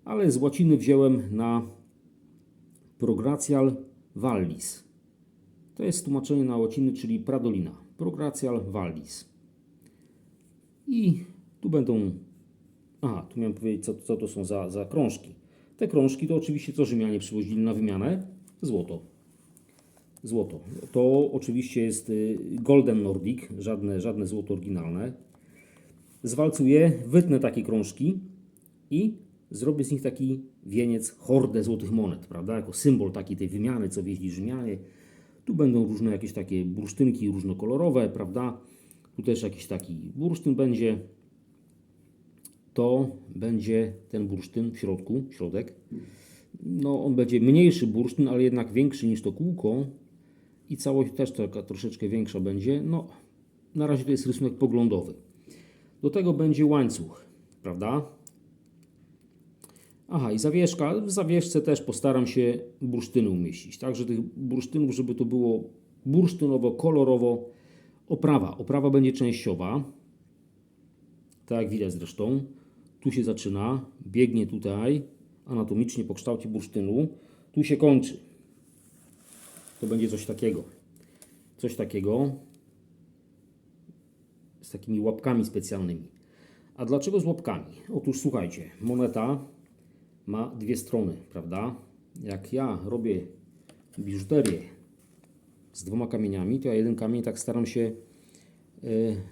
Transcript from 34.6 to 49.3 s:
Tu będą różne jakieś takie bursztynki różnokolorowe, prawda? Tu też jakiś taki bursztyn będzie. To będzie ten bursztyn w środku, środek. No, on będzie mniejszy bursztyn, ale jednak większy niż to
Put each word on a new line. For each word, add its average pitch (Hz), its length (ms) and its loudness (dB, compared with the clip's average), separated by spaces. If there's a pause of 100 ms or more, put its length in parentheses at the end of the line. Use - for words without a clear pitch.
Tu 220 100 -2
będą 123 320 4
różne 107 240 -2
jakieś 101 220 -4
takie 92 320 -4
bursztynki 101 640 0
różnokolorowe, 107 800 0
prawda? 117 520 -6 (560)
Tu - 60 -8
też 113 200 0
jakiś 98 240 -8
taki 87 280 -8
bursztyn 135 600 -2
będzie. 117 440 0 (1800)
To 127 360 2 (260)
będzie 110 560 -2 (180)
ten 107 180 -4
bursztyn 98 420 -4
w 113 80 -12
środku, 98 520 -4
środek. 90 440 -8 (880)
No, 139 420 -2
on 139 100 2
będzie 123 260 4
mniejszy 156 460 6
bursztyn, 120 420 2
ale 123 140 2
jednak 120 300 0
większy 135 340 2
niż 113 160 0
to 98 100 -2